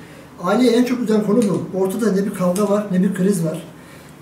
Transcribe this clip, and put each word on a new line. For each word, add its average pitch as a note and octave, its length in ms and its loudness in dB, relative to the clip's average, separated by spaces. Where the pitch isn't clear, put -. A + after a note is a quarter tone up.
Aileyi A3+ 280 2
en B3 140 4
çok B3+ 160 -2
üzen G#3+ 260 0
konu G#3 160 4
bu. F#3 360 -2
Ortada F#3+ 340 0
ne G3 140 0
bir - 80 -6
kavga F3+ 340 0
var, G#3 240 0
ne F3+ 100 2
bir G3+ 120 0
kriz F3+ 300 0
var. - 180 -6